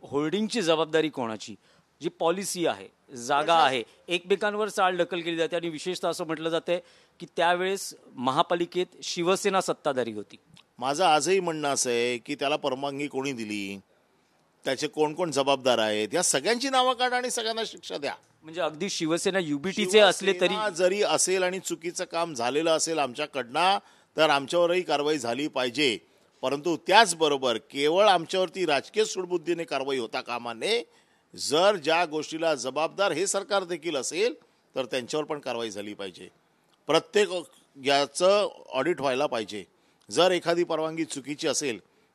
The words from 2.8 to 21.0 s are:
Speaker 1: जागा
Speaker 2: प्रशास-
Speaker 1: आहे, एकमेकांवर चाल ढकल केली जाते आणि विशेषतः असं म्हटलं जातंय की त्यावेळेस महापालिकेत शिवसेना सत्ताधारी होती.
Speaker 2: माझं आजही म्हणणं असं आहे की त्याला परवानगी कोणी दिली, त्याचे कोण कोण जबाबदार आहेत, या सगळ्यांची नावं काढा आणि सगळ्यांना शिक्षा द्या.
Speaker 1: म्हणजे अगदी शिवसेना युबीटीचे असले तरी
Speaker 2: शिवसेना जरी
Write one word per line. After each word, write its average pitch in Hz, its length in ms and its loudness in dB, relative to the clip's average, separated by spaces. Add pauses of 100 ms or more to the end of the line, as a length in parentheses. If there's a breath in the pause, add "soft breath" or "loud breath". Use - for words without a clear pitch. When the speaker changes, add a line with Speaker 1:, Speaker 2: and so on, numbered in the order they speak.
Speaker 1:
जागा 131 260 0
Speaker 2:
प्रशास- 160 240 6
Speaker 1:
आहे, 127 180 2 (240 soft breath)
एकमेकांवर 202 640 -2
चाल 185 280 2
ढकल 175 240 -2
केली 165 160 -4
जाते 160 180 0
आणि 170 140 -4
विशेषतः 170 400 -6
असं 170 160 -6
म्हटलं 160 240 -4
जातंय 165 300 -2 (400 soft breath)
की 170 60 -14 (120)
त्यावेळेस 180 560 0 (200)
महापालिकेत 170 720 0 (180)
शिवसेना 185 580 0
सत्ताधारी 131 500 -2
होती. 104 240 -12 (420)
Speaker 2:
माझं 143 280 0
आजही 156 340 4
म्हणणं 156 340 -2
असं 127 160 0
आहे 120 280 0
की 143 180 -8
त्याला 143 200 0
परवानगी 143 520 -4
कोणी 135 240 -4
दिली, 104 480 -8 (880)
त्याचे 135 220 -2
कोण 151 260 0
कोण 165 180 -4
जबाबदार 131 460 2
आहेत, 107 360 0
या 170 100 0
सगळ्यांची 226 460 0
नावं 254 240 2
काढा 247 240 -2
आणि 247 140 -4
सगळ्यांना 226 340 -4
शिक्षा 185 320 -12
द्या. 139 180 -6 (280)
Speaker 1:
म्हणजे 160 180 -10
अगदी 156 280 -4
शिवसेना 175 500 0
युबीटीचे 185 600 2
असले 190 320 6
तरी 180 80 -4
Speaker 2:
शिवसेना 196 300 2
जरी 185 340 2